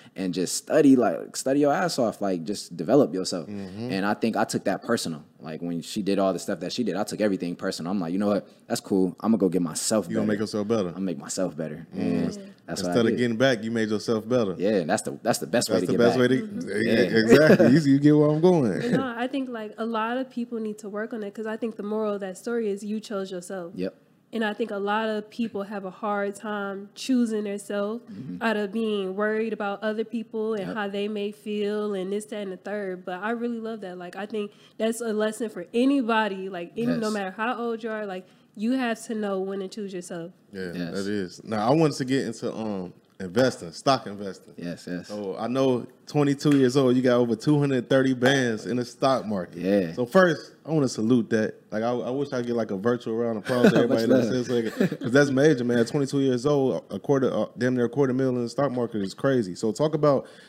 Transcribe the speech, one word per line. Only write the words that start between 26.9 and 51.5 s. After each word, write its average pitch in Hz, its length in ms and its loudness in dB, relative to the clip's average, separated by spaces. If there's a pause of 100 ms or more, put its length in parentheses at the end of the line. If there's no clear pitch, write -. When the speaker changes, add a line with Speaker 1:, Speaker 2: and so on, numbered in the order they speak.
Speaker 3:
choosing 226 480 0
their 202 160 -6
self 208 420 -4 (100)
Speaker 1:
Mm-hmm. 180 300 -12
Speaker 3:
out 220 160 0
of 208 140 -4
being 208 440 -4
worried 214 380 -2
about 202 300 -6
other 220 200 -2
people 220 520 -6
and 185 120 -4
Speaker 1:
Yep. 185 80 -6
Speaker 3:
how 208 120 -4
they 202 200 -4
may 208 240 -6
feel 208 600 -4
and 190 180 -4
this, 208 140 -4
that, 214 160 -10
and 196 100 -8
the 180 60 -10
third. 190 480 -8
But 180 160 -8
I 214 100 -4
really 240 280 -4
love 220 220 -8
that. 180 180 -12
Like, 180 160 -12
I 196 100 -8
think 208 240 -6 (300)
that's 233 220 -2
a 226 120 -2
lesson 214 360 -2
for 180 220 -10
anybody, 220 800 2
like, 175 260 -8
any, 233 120 -2 (100)
no 220 120 -2
Speaker 1:
Yes. 214 40 0
Speaker 3:
matter 196 240 -4
how 220 220 -2
old 233 240 -6
you 220 80 -6
are, 214 160 -6
like, 185 180 -10 (300)
you 220 160 -2
have 240 340 -2
to 240 80 -6
know 202 260 -2
when 196 200 -4
to 190 80 -6
choose 202 260 -10
yourself. 180 380 -10 (200)
Speaker 2:
Yeah, 92 220 -8
Speaker 1:
Yes. 87 220 -6
Speaker 2:
that 98 120 -4
is. 101 360 -6
Now, 107 260 -2
I 139 60 8
wanted 156 220 2
to 135 80 -4
get 127 200 0
into, 113 300 -6
um, 101 380 -6 (260)
investing, 95 520 0
stock - 340 0
investing. 101 520 -12
Speaker 1:
Yes, 85 320 -10
yes. 90 180 -8
Speaker 2:
So 104 320 -6
I 113 80 -4
know 127 380 2 (220)
twenty-two 143 500 4
years 127 180 6
old, 127 200 6
you 127 60 4
got 123 180 6
over 117 160 2
two 151 220 4
hundred 139 320 2
thirty 131 240 4
bands 123 520 2
in 107 120 -2
the 123 60 0
stock 123 420 0
market. 90 360 -6
Speaker 1:
Yeah. 92 320 2
Speaker 2:
So 123 120 -2
first, 180 460 4 (140)
I 151 60 -6
wanna 143 180 2
salute 113 400 2
that. 110 240 2 (180)